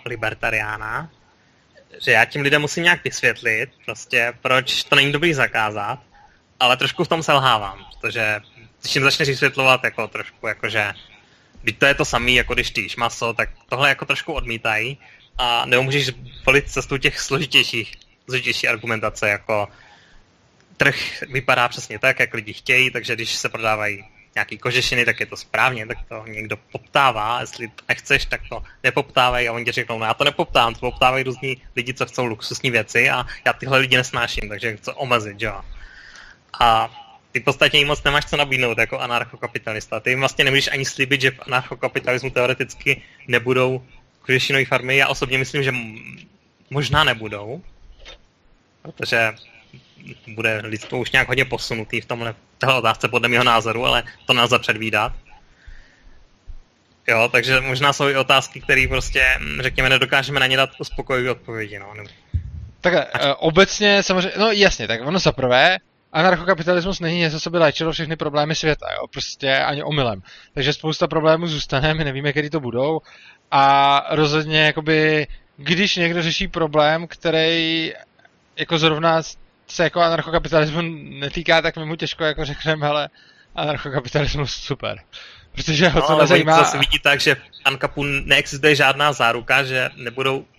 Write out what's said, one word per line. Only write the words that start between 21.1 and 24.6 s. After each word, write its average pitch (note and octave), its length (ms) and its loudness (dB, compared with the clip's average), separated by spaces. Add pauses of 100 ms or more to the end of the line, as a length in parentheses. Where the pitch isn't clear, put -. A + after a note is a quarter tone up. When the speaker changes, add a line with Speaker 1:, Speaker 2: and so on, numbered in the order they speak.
Speaker 1:
vypadá B2+ 460 2
přesně - 320 -12
tak, C3 200 2
jak B2 140 0
lidi G#2+ 200 -8
chtějí, B2+ 380 2
takže A#2 240 -6
když A2+ 200 -6
se - 140 -4
prodávají G#2+ 540 -4 (320)
nějaký G#2+ 220 -4
kožešiny, B2 480 0